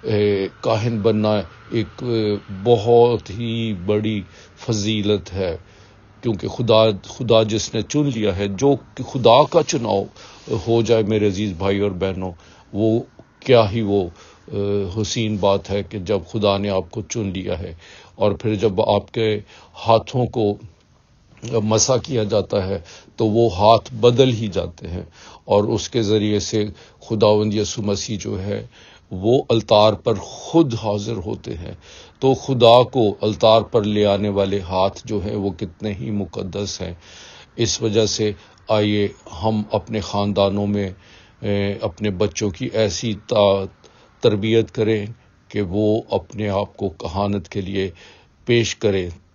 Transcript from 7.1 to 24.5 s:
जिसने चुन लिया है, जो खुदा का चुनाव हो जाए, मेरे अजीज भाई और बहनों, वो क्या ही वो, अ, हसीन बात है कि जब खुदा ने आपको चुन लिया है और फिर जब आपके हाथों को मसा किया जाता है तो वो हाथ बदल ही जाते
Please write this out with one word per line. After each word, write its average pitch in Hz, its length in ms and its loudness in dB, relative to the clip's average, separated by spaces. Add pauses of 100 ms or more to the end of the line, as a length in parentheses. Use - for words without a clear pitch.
जिसने 107 380 -2
चुन 147 240 0
लिया 107 260 -2
है, 101 240 -4
जो 139 220 2 (240)
खुदा 123 420 6
का 160 180 2
चुनाव 107 460 -2 (480)
हो 117 260 2
जाए, 113 200 4
मेरे 104 240 0
अजीज 95 320 -2
भाई 98 220 0
और 101 100 0
बहनों, 92 420 -6 (420)
वो 110 320 0 (360)
क्या 117 220 6
ही 110 180 -2
वो, 101 220 0
अ, 101 960 -6
हसीन 107 380 -4
बात 98 300 0
है 101 140 -4
कि 104 180 -10
जब 92 240 -4
खुदा 101 340 0
ने 101 100 -4
आपको 95 340 -4
चुन 98 300 -6
लिया 92 240 -6
है 82 220 -12 (400)
और 101 240 0
फिर 107 140 -2
जब 98 240 0
आपके 104 640 0 (320)
हाथों 113 520 0
को 104 320 -2 (960)
मसा 110 420 2
किया 117 280 -2
जाता 101 400 -2
है 98 200 -6 (340)
तो 113 80 2
वो 113 220 2
हाथ 107 520 4
बदल 123 280 6
ही 113 200 -2
जाते 87 400 -6